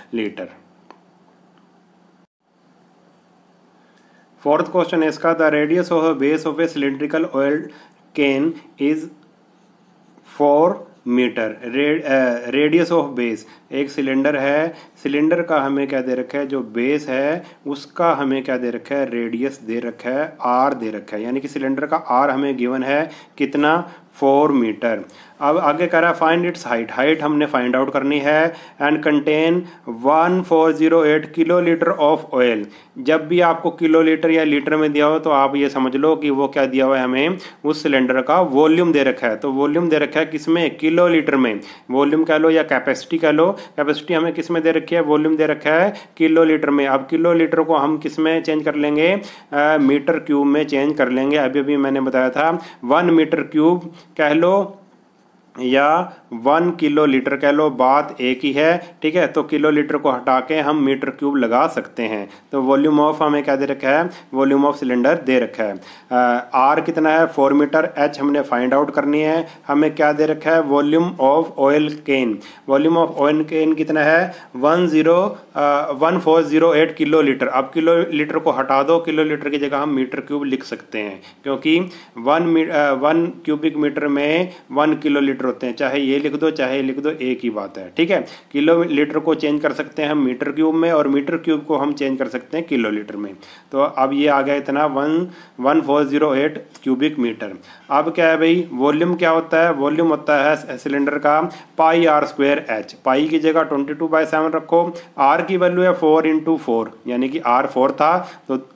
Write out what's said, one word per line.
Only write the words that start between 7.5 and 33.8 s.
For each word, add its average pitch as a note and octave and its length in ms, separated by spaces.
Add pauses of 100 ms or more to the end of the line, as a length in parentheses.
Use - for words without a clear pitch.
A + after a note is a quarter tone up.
can C#3 340 (300)
is D3+ 160 (1400)
four D3 460 (220)
मीटर। A#2 560
रे-, C#3+ 400
अ, B2 460
radius D3+ 480
of C#3 180
base, A#2 560
एक C3+ 180
सिलेंडर C3+ 460
है, D3 380 (280)
सिलेंडर D#3 400
का D#3+ 180
हमें C#3 280
क्या C3+ 120
दे B2+ 140
रखा B2+ 240
है, C#3+ 80
जो C3+ 140
बेस B2 480
है C#3+ 360 (220)
उसका D#3 460
हमें C3+ 300
क्या C3+ 140
दे B2 140
रखा A#2+ 240
है, C3+ 160
रेडियस A#2+ 560
दे A#2 140
रखा A#2+ 300
है, D3+ 300
आर B2+ 340
दे A2+ 160
रखा G#2 260
है, G#2 60
यानी B2+ 180
कि C3+ 80
सिलेंडर C3+ 380
का D#3 100
आर C#3+ 340
हमें C#3 260
गिवन B2 260
है D3 280 (280)
कितना, D3+ 520 (240)
फ़ोर C#3+ 380
मीटर। A2+ 480 (400)
अब D3 180
आगे D#3+ 280
कह E3+ 120
रहा E3+ 120
है E3 80
find F3 360
its - 120
height, A2+ 240
हाइट D3+ 320
हमने D3 240
फाइंड B2+ 300
आउट C3+ 160
करनी C#3+ 260
है। D#3 360 (280)
And D3+ 200
contain D#3 580 (460)
one E3+ 360 (100)
four D#3+ 200 (100)
zero E3 200
eight D3+ 220 (140)
kiloliter E3+ 540 (100)
of D3+ 160 (160)
oil। A#2+ 240 (400)
जब D3+ 300
भी F3 120
आपको E3 300
किलोलीटर D#3+ 600